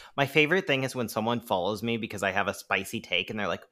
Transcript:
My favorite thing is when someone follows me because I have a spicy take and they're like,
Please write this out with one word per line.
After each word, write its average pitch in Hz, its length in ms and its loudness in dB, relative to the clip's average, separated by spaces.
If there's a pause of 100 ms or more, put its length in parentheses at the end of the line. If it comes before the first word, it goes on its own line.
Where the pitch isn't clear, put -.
(160)
My 139 120 2
favorite 160 400 4
thing 135 160 2
is 131 120 -4
when 120 140 -2
someone 113 320 0
follows 98 400 0
me 117 160 -2
because 107 240 -6
I 98 100 2
have 95 160 2
a 101 60 2
spicy 98 480 -2
take 92 300 -2
and 110 80 -6
they're 98 80 -2
like, 87 240 -4